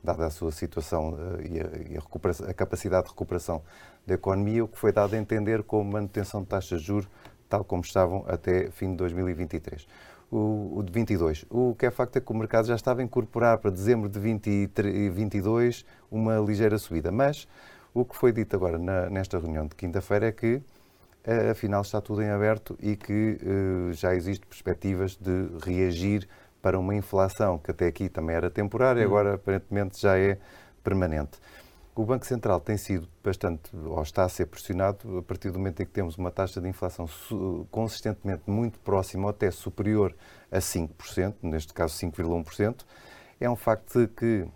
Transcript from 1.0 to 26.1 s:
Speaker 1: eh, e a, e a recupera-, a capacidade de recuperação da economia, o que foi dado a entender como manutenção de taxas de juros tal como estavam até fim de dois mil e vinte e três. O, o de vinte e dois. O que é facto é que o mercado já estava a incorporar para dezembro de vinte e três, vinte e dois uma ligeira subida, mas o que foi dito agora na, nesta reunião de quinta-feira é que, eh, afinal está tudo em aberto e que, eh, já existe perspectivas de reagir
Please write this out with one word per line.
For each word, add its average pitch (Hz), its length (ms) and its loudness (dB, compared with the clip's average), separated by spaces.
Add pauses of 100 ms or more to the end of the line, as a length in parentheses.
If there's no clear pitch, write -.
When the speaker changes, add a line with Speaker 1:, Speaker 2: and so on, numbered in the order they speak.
Speaker 1:
eh, - 80 -10
e 80 120 -6
a, 80 340 -8
e 80 40 -6
a - 40 -6
recupera-, - 480 -4
a 90 40 -4
capacidade 92 500 0
de - 80 -8
recuperação 85 500 -6 (460)
da 92 80 2
economia, 104 500 0
o - 20 -12
que - 100 -16
foi 107 140 4
dado 101 220 4
a 113 40 0
entender 107 460 0
como 104 260 0
manutenção 101 520 -4
de 92 60 -8
taxas 92 340 -2
de 80 60 -10
juros 101 200 0 (400)
tal 101 160 0
como 90 200 -4
estavam 95 440 2
até 90 440 0
fim 95 180 -4
de 90 80 -4
dois 87 160 -2
mil 90 160 0
e 87 60 -2
vinte 82 180 -6
e - 60 -4
três. - 280 -12 (440)
O, 104 480 0
o 104 40 -2
de 90 80 -6
vinte 113 200 0
e 98 60 2
dois. 80 300 2
O 123 280 2
que - 100 2
é 120 60 4
facto 123 260 -2
é - 20 4
que - 120 -6
o 110 40 -2
mercado 110 320 2
já 117 80 2
estava 123 260 0
a - 20 0
incorporar 117 560 4
para 104 100 2
dezembro 104 400 2
de 101 100 -6
vinte 107 300 -2
e 101 180 2
três, 101 460 0
vinte 104 220 -2
e 98 60 0
dois 117 440 2 (240)
uma 110 280 2
ligeira 107 420 4
subida, 82 320 -2
mas 139 360 2 (440)
o 123 140 2
que - 100 -18
foi 123 160 6
dito 104 240 0
agora 90 220 0
na, 90 320 0
nesta 98 300 -2
reunião 78 260 -2
de 76 80 -10
quinta-feira 98 540 0
é 110 40 0
que, 117 300 0 (640)
eh, 113 260 2
afinal 101 320 0
está 104 180 -2
tudo 107 220 -4
em 104 80 0
aberto 107 500 0
e 104 160 0
que, 107 460 0
eh, 95 520 0
já 92 200 2
existe 92 320 -2
perspectivas 95 720 -2
de 92 320 0 (100)
reagir 90 720 0 (320)